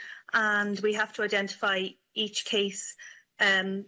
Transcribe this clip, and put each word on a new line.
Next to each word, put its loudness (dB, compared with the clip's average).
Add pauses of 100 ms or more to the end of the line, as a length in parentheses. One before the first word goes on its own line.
(340)
and 2
we 2
have -2
to -2
identify 0 (260)
each -4
case, -2 (440)
um, 2